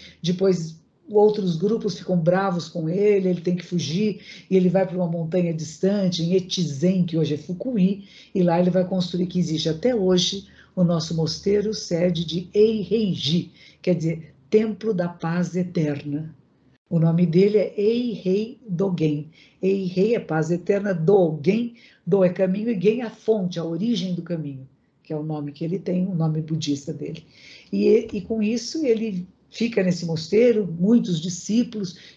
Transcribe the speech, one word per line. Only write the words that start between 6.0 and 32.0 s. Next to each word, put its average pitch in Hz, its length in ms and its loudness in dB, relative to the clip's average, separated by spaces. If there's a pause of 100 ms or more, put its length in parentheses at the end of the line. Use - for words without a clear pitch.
em 170 100 0
Etizen, 180 720 0
que 160 100 -4
hoje 151 200 0
é - 20 -2
Fukui, 196 680 -2 (280)
e 190 80 0
lá 175 180 4
ele 180 120 2
vai 185 160 2
construir, 180 400 -2
que - 100 -6
existe 160 320 0
até 233 260 0
hoje, 185 520 0 (280)
o 185 80 2
nosso 170 320 0
mosteiro, 202 600 0
sede 170 500 -2
de 160 300 -6
Eiheiji, 196 960 2 (280)
quer 180 140 0
dizer, 160 400 -4 (160)
Templo 214 460 2
da 175 120 -2
Paz 170 480 -4
Eterna. 151 800 -4 (540)
O 175 80 0
nome 165 300 4
dele 196 320 4
é - 200 -2
Eihei 220 880 -2
Dogen. 156 640 -2 (320)
Eihei 190 540 0
é 202 40 0
paz 160 300 -2
eterna, 185 420 0
Dogen, 180 840 2 (280)
Do 190 200 4
é 175 60 6
caminho, 190 420 0
e 190 100 -4
Gen 226 200 2
é - 20 -6
a 220 80 -8
fonte, 185 480 -2
a 165 40 -4
origem 180 520 -2
do 175 80 -6
caminho, 143 440 -8 (360)
que - 100 -10
é - 20 -4
o 151 60 -4
nome 151 300 -6
que 139 120 -10
ele 170 140 -4
tem, 180 300 -2
o 190 80 -4
nome 156 260 0
budista 151 500 -4
dele. 143 320 -10 (480)
E, 208 400 4
e 208 100 -6
com 220 200 -4
isso 226 420 -2
ele 220 440 0 (240)
fica 226 320 0
nesse 175 200 0
mosteiro, 208 640 2 (120)
muitos 185 400 4
discípulos, 202 760 -4 (220)